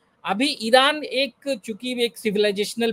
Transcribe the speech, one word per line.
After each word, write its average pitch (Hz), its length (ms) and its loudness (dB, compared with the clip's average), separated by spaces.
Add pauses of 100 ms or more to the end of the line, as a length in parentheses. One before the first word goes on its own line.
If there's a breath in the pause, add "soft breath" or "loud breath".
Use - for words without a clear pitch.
(240)
अभी 226 380 -2
ईरान 269 420 4
एक, 254 600 -4
चूंकि 240 400 -4
एक 233 140 -2
civilizational 208 760 0